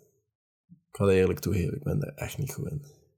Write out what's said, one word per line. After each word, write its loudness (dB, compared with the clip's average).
Ik -14
ga 4
dat 6
eerlijk 4
toegeven, 0
ik -8
ben 0
daar -4
echt -8
niet -4
goed -8
in. -8